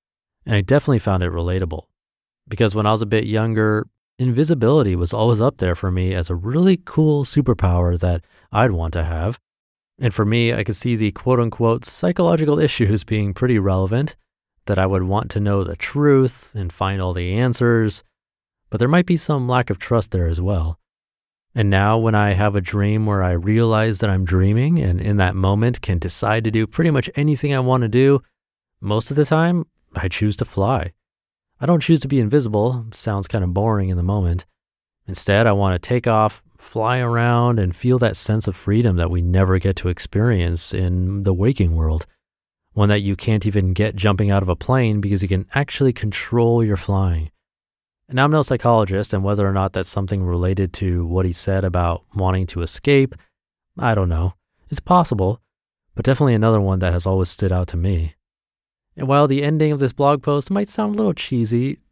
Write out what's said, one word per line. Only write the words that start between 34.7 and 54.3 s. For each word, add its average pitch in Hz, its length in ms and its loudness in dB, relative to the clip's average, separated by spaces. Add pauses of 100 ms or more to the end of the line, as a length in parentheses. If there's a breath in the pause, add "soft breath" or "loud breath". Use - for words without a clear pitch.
Instead, 101 400 0
I 107 60 4
want 98 220 2
to 90 140 -6
take 123 180 0
off, 110 360 2 (140)
fly 117 440 -4
around, 120 580 2
and 90 180 0
feel 123 220 0
that 110 180 2
sense 110 320 -2
of 90 80 -6
freedom 107 400 2
that 85 140 0
we 87 100 -2
never 92 380 2
get 95 180 0
to 90 140 -4
experience 90 840 -2
in 92 520 -2
the 95 100 2
waking 92 400 2
world. 80 320 0 (640)
One 104 160 2
that 104 140 2
you 98 120 -2
can't 107 320 -2
even 95 260 0
get - 220 0
jumping 101 380 2
out 98 100 2
of 92 60 -2
a 87 80 0
plane 117 440 0
because 98 220 0
you 95 60 -4
can 92 260 -2
actually 139 380 0
control 117 720 0
your 104 120 0
flying. 90 540 -2 (800)
And 131 120 -2
I'm 147 120 4
no 156 100 2
psychologist, 110 680 0
and 95 100 0
whether 101 240 0
or 98 60 0
not 95 200 0
that's 92 160 -4
something 98 360 -4
related 90 480 -2
to 87 340 -2
what 90 180 -2
he 92 60 0
said 95 340 -2
about 87 380 -2 (140)
wanting 92 320 0
to 87 140 -6
escape, 135 520 0 (640 soft breath)
I 117 160 0
don't 95 140 0
know. 85 260 -2 (360)